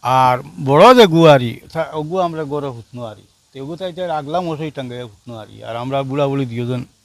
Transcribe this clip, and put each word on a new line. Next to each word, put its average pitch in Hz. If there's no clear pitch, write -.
আর 127
বড় 165
যে 233
গুয়ারি, 147
তা 160
ওগু 156
আমরা 165
গড়ে 143
হুতনো 120
আরি। 104
তো 135
ওগু 156
তাই 185
তার 175
আগলা 156
মশাই 160
টাঙ্গাইয়া 123
হুতনো 113
আরি। 107
আর 113
আমরা 135
বুড়া 139
বুড়ি 139
দুজন 120